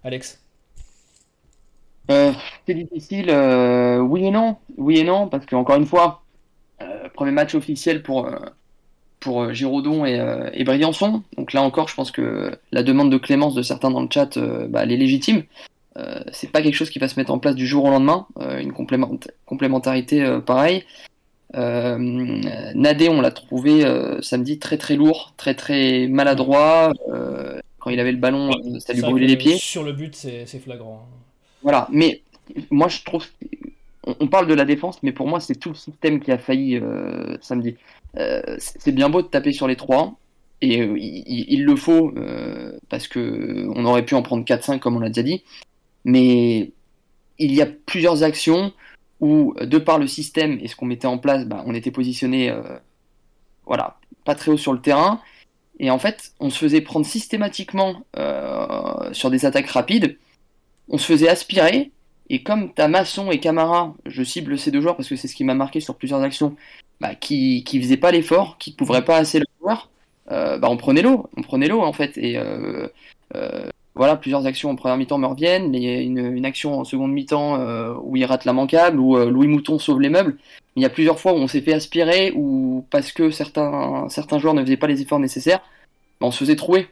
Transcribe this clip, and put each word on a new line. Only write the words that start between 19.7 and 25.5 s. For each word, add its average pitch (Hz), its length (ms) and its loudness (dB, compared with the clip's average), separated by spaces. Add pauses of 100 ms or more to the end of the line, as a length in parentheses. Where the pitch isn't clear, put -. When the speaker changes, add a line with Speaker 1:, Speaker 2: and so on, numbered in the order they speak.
Speaker 2:
euh, 127 180 0
pareille. 147 440 2 (680)
Euh, 120 420 -2 (800)
Nadé, 147 340 4
on 151 140 4
l'a - 80 4
trouvé, 143 560 2
euh, 127 340 0
samedi 131 380 -4
très, 151 180 -4
très 151 200 -2
lourd, 156 420 2
très, 135 160 -2